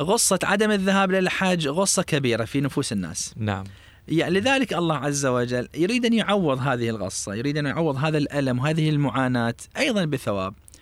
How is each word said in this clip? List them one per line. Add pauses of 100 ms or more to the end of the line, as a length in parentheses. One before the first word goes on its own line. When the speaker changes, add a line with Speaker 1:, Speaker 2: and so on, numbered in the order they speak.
Speaker 1:
غصة
عدم
الذهاب
للحج
غصة
كبيرة
في
نفوس
الناس.
Speaker 2:
نعم. (440)
Speaker 1:
يعني،
لذلك
الله
عز
وجل
يريد
أن
يعوض
هذه
الغصة،
يريد
أن
يعوض
هذا
الألم
وهذه
المعاناة (220)
أيضًا
بثواب. (280)